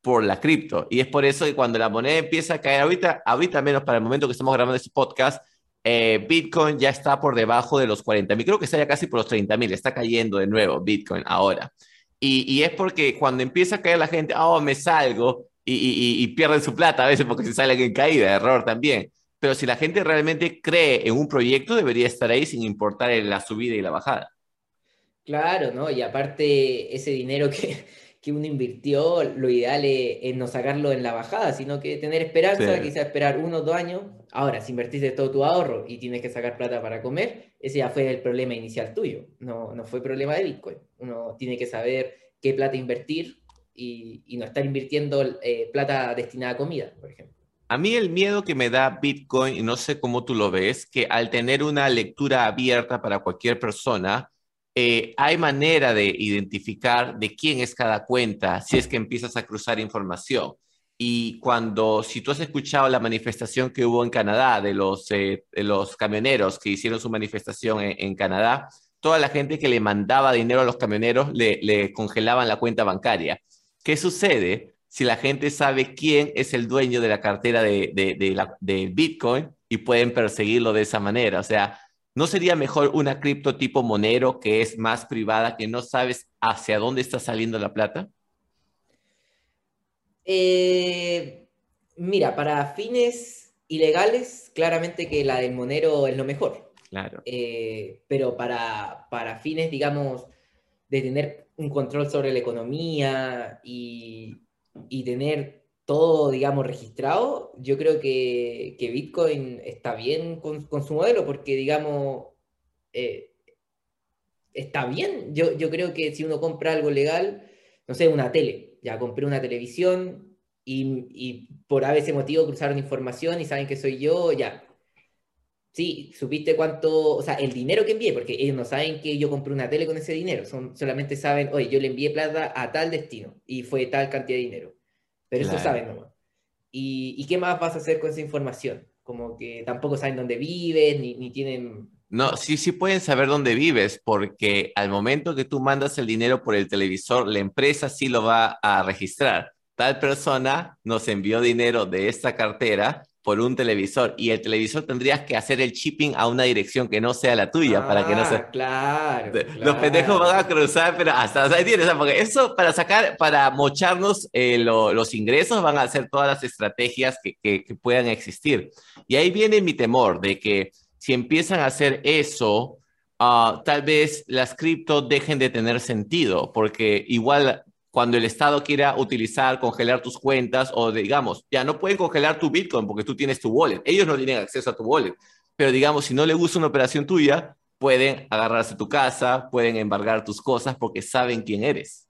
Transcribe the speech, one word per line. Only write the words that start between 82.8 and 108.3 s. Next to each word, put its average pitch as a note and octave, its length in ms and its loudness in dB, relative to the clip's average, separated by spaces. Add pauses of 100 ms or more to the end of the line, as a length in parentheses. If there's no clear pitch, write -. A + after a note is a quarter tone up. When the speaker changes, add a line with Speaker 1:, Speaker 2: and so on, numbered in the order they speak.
Speaker 1:
una C#3 240 0
cripto C#3 380 -2
tipo C3 260 0
Monero, A#2 560 2
que G#2+ 220 2
es A2+ 180 -2
más A2+ 280 0
privada, A2+ 500 -2
que A2 100 -6
no A#2 160 -6
sabes B2+ 460 -4 (120)
hacia G#2+ 380 0
dónde B2+ 220 -2
está B2+ 180 -4
saliendo A2+ 400 -4
la G#2 160 -4
plata? G#2+ 340 -4 (2250)
Speaker 2:
Eh, F3+ 1200 2 (480)
mira, F3 400 0
para D3 380 0
fines A#3+ 800 -4 (140)
ilegales, F3 840 2
claramente E3+ 540 0
que D3 160 0
la C3 160 2
del B2+ 140 -2
Monero C#3+ 520 2
es B2+ 100 -2
lo C3+ 80 -4
mejor. - 480 -6 (180)
Speaker 1:
Claro. - 340 -10
Speaker 2:
Eh, A#2 800 -8
pero C3 300 -2
para, A#2 760 -6
para A2+ 280 -8
fines, D#3+ 320 -4
digamos, C#3+ 560 -4 (640)
de C3+ 140 0
tener C#3 540 -4
un D3 140 -8
control C#3+ 400 -4
sobre C3+ 220 -2
la B2+ 60 0
economía C3 1300 -4
y, A#2 720 -16 (520)
y B2+ 160 -8
tener C#3 600 -6 (200)
todo, D3+ 460 4
digamos, C#3 360 0
registrado, D#3+ 920 -4
yo C3 200 -2
creo D#3 200 2
que, B2 800 -4